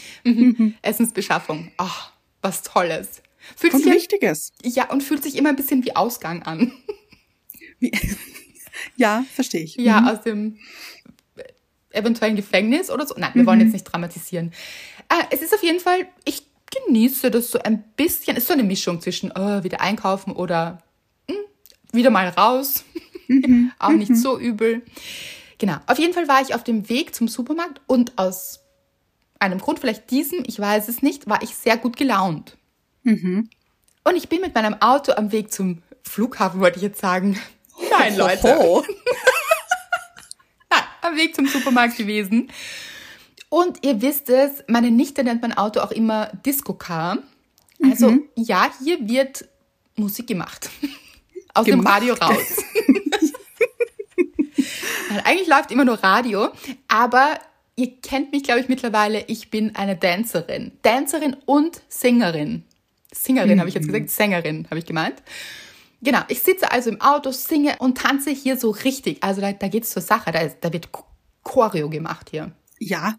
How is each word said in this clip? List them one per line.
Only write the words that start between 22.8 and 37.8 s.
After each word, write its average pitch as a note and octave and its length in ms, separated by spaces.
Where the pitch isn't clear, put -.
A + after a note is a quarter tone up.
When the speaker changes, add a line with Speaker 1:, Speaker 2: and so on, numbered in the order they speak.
Speaker 1:
<laughs> - 60
Speaker 2:
Mhm. B3+ 500
Speaker 1:
Auch - 120
nicht C4 200
Speaker 2:
Mhm. A#3 60
Speaker 1:
so B3 220
übel. A#3 440
Genau. F3 180
Auf B3+ 120
jeden F4 160
Fall E4+ 140
war C4+ 120
ich C4 140
auf A#3 100
dem A3 240
Weg C#4 260
zum A3+ 140
Supermarkt D#4 580
und B3 320
aus - 420
einem F#3+ 200
Grund, D4+ 200
vielleicht A3 320
diesem, C#4+ 360
ich - 140
weiß G#3 280
es A#3+ 120
nicht, C#4 280
war G#3 140
ich - 120
sehr A#3 240
gut A#3+ 180
gelaunt. F#3+ 600
Speaker 2:
Mhm. G3 440
Speaker 1:
Und F4+ 120
ich - 120
bin E4 140
mit F4+ 120
meinem A3 280
Auto C4+ 300
am G#3 200
Weg G#3+ 200
zum F3+ 280
Flughafen, F#3+ 580
wollte F3+ 180
ich F3+ 40
jetzt G3+ 180
sagen. F#3+ 380